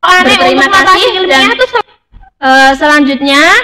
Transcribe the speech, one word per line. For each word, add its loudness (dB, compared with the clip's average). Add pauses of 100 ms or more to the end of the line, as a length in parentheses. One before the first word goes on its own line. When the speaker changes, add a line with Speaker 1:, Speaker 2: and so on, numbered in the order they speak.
Speaker 1:
aneh 0
Speaker 2:
Berterima 0
Speaker 1:
untuk -2
notasi 0
Speaker 2:
kasih 0
Speaker 1:
ilmiah 0
Speaker 2:
dan -2
Speaker 1:
tuh -2
sel-, -4 (560)
eh, 2
selanjutnya, 0 (200)